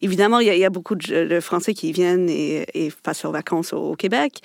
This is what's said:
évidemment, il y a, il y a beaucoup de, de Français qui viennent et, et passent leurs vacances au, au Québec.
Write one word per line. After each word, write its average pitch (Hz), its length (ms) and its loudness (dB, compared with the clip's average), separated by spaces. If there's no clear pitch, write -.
évidemment, 202 380 2
il 233 80 4
y - 20 4
a, 190 60 4
il 175 40 4
y 190 60 6
a 190 40 4
beaucoup 185 260 -4
de, 165 300 0
de 170 140 2
Français 180 340 -2
qui 160 180 -4
viennent 180 380 2
et, 151 440 -2
et 160 180 -2
passent 165 200 -6
leurs 151 80 -4
vacances 160 420 -2
au, 151 180 -4
au 160 40 -2
Québec. 247 500 0